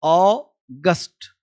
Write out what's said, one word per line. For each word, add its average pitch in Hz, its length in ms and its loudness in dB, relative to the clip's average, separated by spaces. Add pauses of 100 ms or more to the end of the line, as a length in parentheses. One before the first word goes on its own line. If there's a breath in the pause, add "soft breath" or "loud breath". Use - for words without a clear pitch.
August 175 1400 -2